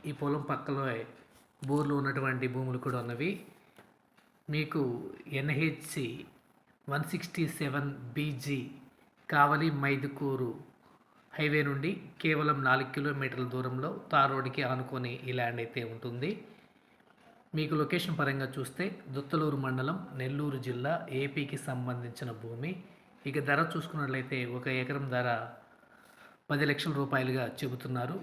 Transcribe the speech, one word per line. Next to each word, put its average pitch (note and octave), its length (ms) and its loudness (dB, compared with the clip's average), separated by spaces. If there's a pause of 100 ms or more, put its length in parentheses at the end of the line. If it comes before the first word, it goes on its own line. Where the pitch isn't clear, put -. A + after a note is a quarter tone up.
ఈ - 20 -4
పొలం C#3+ 380 0
పక్కలో C#3 340 -2 (840)
బోర్లు C#3+ 320 2
ఉన్నటువంటి C3 560 2
భూములు B2+ 300 0
కూడా B2 180 0
ఉన్నవి. C3+ 420 -4 (1080)
మీకు D3+ 280 0 (580)
ఎన్హెచ్ D3+ 560 0 (960)
వన్ D3+ 120 0 (100)
సిక్స్టీ - 340 0
సెవెన్ C#3+ 420 0 (280)
బీజీ C#3+ 420 -2 (760)
కావలి D3 380 8 (120)
మైదుకూరు C#3 680 2 (880)
హైవే D3+ 320 4
నుండి C#3 340 0 (180)
కేవలం D3+ 480 4
నాలుగు C3 280 4
కిలోమీటర్ల C3+ 580 0
దూరంలో B2+ 360 -2 (200)
తార్ C#3 200 8
రోడ్డుకి C3 400 0
ఆనుకొని B2+ 480 -2 (100)
ఈ - 20 -2
ల్యాండ్ A#2+ 340 0
అయితే A#2 180 -4 (120)
ఉంటుంది. B2 360 -4 (1200)
మీకు D#3 260 0
లొకేషన్ E3+ 400 0
పరంగా C3+ 380 0
చూస్తే, F3+ 420 -4 (160)
దుత్తలూరు D3+ 480 2
మండలం, C3 440 0 (120)
నెల్లూరు C#3 360 -2
జిల్లా, B2+ 520 -2
ఏపీకి C#3 480 -2
సంబంధించిన B2 720 -4
భూమి. A#2 520 -8 (420)
ఇక C#3+ 140 0
ధర C#3+ 360 4
చూసుకున్నట్లయితే, C3+ 680 -2
ఒక B2 220 -4
ఎకరం C3 420 0
ధర A#2+ 380 0 (1000)
పది D3 160 2
లక్షల D3 280 2
రూపాయలుగా C3 540 2 (120)
చెబుతున్నారు. B2+ 640 -2